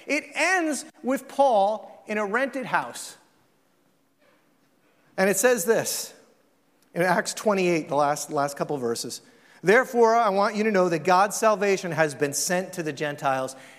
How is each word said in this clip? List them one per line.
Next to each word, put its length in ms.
It 180
ends 520
with 260
Paul 800
in 100
a 80
rented 400
house. 520
And 120
it 80
says 280
this 500
in 80
Acts 320
twenty-eight, 540
the 80
last, 340
last 260
couple 200
of 60
verses. 380
"Therefore, 520
I 140
want 260
you 80
to 80
know 200
that 100
God's 360
salvation 540
has 240
been 180
sent 420
to 100
the 80
Gentiles, 640